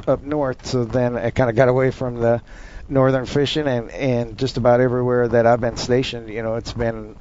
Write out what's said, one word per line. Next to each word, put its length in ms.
up 160
north, 420
so 200
then 320
I 140
kinda 220
got 160
away 220
from 280
the 220
northern 360
fishing 400
and, 240
and 480
just 180
about 240
everywhere 460
that 180
I've 160
been 160
stationed, 500
you 140
know, 140
it's 180
been 480